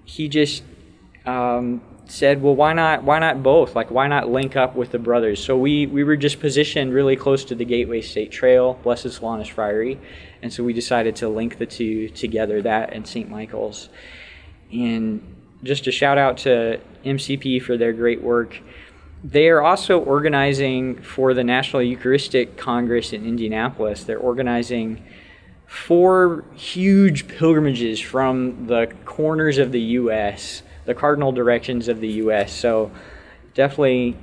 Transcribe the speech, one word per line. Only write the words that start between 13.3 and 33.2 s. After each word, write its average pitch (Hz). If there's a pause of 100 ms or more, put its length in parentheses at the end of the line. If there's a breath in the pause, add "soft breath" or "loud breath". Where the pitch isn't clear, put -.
And 113 (400)
just 139
a 127
shout 139
out 135
to 117 (240)
M 135
C 139
P 131
for 123
their 117
great 117
work. 120 (640 loud breath)
They 147
are 160
also 180
organizing 139
for 131
the 127
National 127
Eucharistic 127
Congress 120
in 110
Indianapolis. 113
They're - (120)
organizing 120 (640 loud breath)
four 175 (120)
huge 190
pilgrimages 139
from 127
the 117 (120)
corners 156
of 131
the 123
U 117
S, 104 (220 loud breath)
the 120
cardinal 147
directions 120
of 110
the 110
U 110
S. 101
So 110 (600 loud breath)